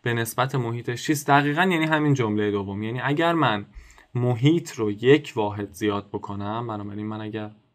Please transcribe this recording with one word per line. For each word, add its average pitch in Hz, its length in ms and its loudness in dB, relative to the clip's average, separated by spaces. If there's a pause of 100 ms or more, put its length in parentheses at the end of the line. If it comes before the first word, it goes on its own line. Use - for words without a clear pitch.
به 120 120 0
نسبت 117 400 -2
محیطش 120 480 -4
چیست، 147 280 -2
دقیقاً 143 320 4
یعنی 175 220 2
همین 151 300 2
جمله 104 360 0
دوم. 101 320 -4
یعنی 117 180 -6
اگر 147 320 0
من 117 340 0 (480)
محیط 123 580 2
رو 107 180 -2
یک 127 460 4
واحد 104 360 -4
زیاد 101 400 -2
بکنم، 104 540 -6
بنابراین 104 400 -8
من 107 140 -8
اگر 107 300 -8 (240)